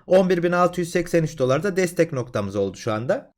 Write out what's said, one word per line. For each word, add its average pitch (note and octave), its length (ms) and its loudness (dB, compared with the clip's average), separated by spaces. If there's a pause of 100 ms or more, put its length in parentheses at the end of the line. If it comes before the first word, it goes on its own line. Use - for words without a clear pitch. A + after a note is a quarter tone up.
On F#3 220 4
bir F3 140 0
bin F3 100 0
altı F3+ 280 2
yüz E3+ 100 -4
seksen E3+ 320 0
üç D#3 160 -4
dolar C3 240 2
da F#3+ 140 -2
destek F3+ 360 0
noktamız G#2+ 440 -4
oldu G2 200 -2
şu - 160 -4
anda. C#3 460 -4